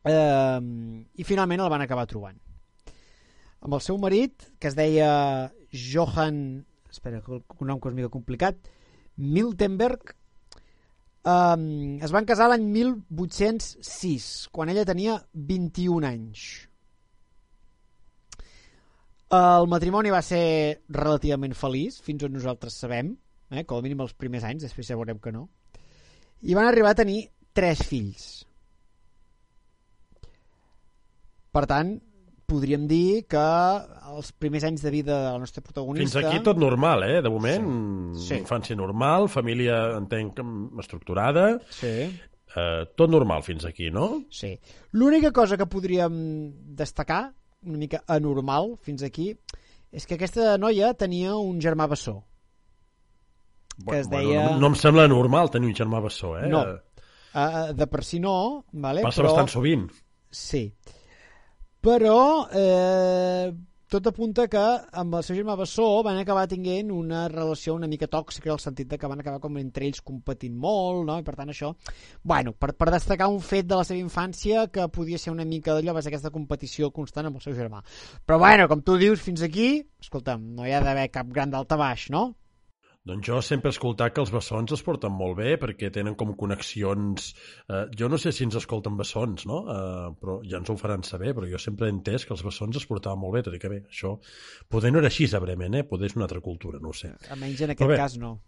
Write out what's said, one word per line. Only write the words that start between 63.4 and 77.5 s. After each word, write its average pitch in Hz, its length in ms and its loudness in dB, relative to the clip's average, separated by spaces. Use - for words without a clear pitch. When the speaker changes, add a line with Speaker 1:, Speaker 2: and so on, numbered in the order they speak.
Speaker 1:
tot 196 180 0
apunta 226 420 0
que 208 120 2
amb 170 240 -2
el 165 80 -2
seu 175 120 -6
germà 208 220 -4
bessó 214 460 2
van 196 120 0
acabar 190 320 0
tinguent 185 460 -2
una 165 340 -2
relació 160 460 -4
una 165 140 -4
mica 151 180 -4
tòxica, - 420 -6
en 156 60 0
el 147 60 -6
sentit 131 280 -8
de 147 100 -6
que 143 120 -6
van 139 100 -6
acabar 139 200 -8
com 147 180 -8
entre 135 260 -6
ells 143 160 -4
competint 131 560 -8
molt, 180 480 0
no? 156 140 -4
I 160 60 -8
per 151 100 -8
tant 143 160 -12
això, 147 220 -8
bueno, 131 300 2
per, - 220 -4
per 165 180 2
destacar 185 360 2
un 202 120 0
fet 190 260 0
de 190 100 2
la 175 80 2
seva 180 140 -4
infància 185 720 -2
que 185 180 -2
podia 165 300 -4
ser 165 160 -6
una 165 100 -6
mica 160 300 0
d'allò, 160 180 0
va 160 100 -2
ser 147 100 -6
aquesta 151 180 -6
competició 147 600 -4
constant 147 340 -8
amb 139 140 -8
el - 20 -18
seu 143 160 -8